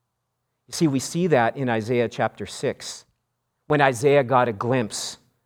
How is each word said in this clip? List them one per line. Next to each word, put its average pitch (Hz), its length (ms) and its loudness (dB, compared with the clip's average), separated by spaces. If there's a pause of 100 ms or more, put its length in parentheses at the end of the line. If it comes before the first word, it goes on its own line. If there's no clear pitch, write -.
(680)
You - 40 -20
see, 165 160 0
we 135 120 0
see 170 280 -4
that 127 300 2
in 131 120 -2
Isaiah 113 400 -2
chapter 110 360 -4
six, - 600 -8 (640)
when 151 140 2
Isaiah 139 420 4
got 123 240 2
a 117 60 -4
glimpse 113 640 -4 (280)